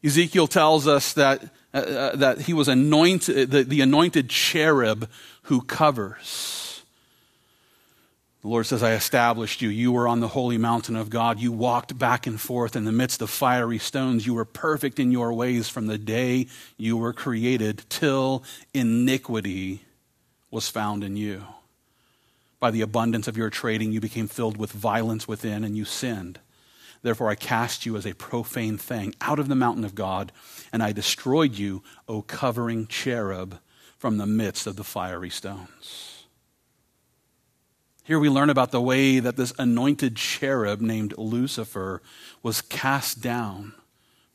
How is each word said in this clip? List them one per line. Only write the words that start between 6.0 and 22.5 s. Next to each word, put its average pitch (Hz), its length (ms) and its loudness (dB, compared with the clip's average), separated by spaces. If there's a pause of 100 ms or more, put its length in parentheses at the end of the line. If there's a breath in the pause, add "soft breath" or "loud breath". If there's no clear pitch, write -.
The 104 60 -8
Lord 113 180 0
says, 120 160 0
"I 113 100 4
established 117 680 2
you. 113 60 2
You 120 220 2
were 120 160 2
on 117 120 2
the 117 80 0
holy 120 320 0
mountain 117 360 0
of 110 140 -6
God. 117 300 0
You 120 120 0
walked 120 460 -2
back 127 300 2
and 110 120 -6
forth 120 360 -2
in 107 100 -2
the 110 60 0
midst 123 280 2
of 110 120 -4
fiery 120 480 2
stones. 127 480 -2
You 123 80 0
were 113 100 -2
perfect 147 540 -2
in 123 120 4
your 120 220 2
ways 117 360 0
from 110 180 -6
the 107 100 -4
day 123 480 0 (320 loud breath)
you 113 200 0
were 117 140 -2
created 113 800 -2
till 135 540 0 (320 loud breath)
iniquity 113 1120 0 (680)
was 113 180 -6
found 104 340 -4
in 101 140 -6
you. 101 280 -8 (1120)